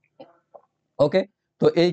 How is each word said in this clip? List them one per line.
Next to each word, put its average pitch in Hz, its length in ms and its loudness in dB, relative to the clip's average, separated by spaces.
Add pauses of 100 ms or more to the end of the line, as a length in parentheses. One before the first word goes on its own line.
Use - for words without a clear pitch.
(1000)
ওকে, 151 220 0 (400)
তো - 60 2 (160)
এই 175 100 2